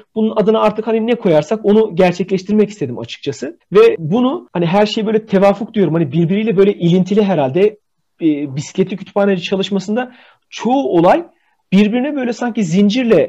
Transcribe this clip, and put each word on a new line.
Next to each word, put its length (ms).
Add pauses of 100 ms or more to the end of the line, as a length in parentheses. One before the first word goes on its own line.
(140)
bunun 220
adına 240
artık 260
hani 200
ne 80
koyarsak 500
onu 320
gerçekleştirmek 720
istedim 300
açıkçası. 600 (140)
Ve 260
bunu 540
hani 140
her 200
şey 200
böyle 200
tevafuk 480
diyorum, 200
hani 180
birbiriyle 440
böyle 180
ilintili 480
herhalde, 560 (440)
e, 340
bisikletli 400
kütüphaneci 460
çalışmasında 680 (380)
çoğu 480
olay 260 (480)
birbirine 440
böyle 160
sanki 320
zincirle, 640